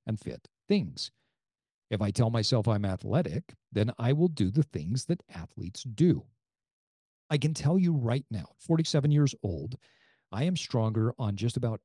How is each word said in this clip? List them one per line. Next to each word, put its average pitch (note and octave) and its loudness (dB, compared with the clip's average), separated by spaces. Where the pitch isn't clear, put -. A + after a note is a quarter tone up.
and A2 -6
fit - -12
things. E3 -2
If G#2 -2
I G2+ 0
tell A2+ 2
myself A#2 2
I'm G#2 2
athletic, G2+ -2
then G#2+ 0
I A#2+ 0
will D#3+ 4
do G#2+ 0
the D3 2
things F2+ -4
that - -4
athletes F2 -12
do. C#3+ 2
I D3+ 0
can D3+ 0
tell D#3+ 2
you F3 2
right B2 0
now, G2+ -6
forty-seven D#3 2
years D3 4
old, F2 -4
I G#2+ -4
am F3+ 0
stronger A2 0
on G2+ -4
just A2+ -2
about A#2 -2